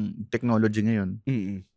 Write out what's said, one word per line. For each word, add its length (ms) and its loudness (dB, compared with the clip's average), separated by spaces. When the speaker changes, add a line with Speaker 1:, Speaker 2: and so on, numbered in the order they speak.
Speaker 1:
technology 560 2
ngayon. 400 0
Speaker 2:
Mm-mm. 540 -4